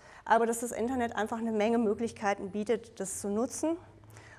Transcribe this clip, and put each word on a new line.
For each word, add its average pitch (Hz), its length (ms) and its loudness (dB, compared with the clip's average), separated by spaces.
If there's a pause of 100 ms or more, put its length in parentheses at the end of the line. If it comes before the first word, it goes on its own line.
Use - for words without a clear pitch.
(240)
aber 226 220 6
dass 226 160 0
das 240 100 -4
Internet 240 420 -2
einfach 214 260 -2
eine 226 120 -2
Menge 220 260 4
Möglichkeiten 214 720 0
bietet, 214 500 -2
das - 180 -6
zu - 80 -4
nutzen, 262 480 0 (640)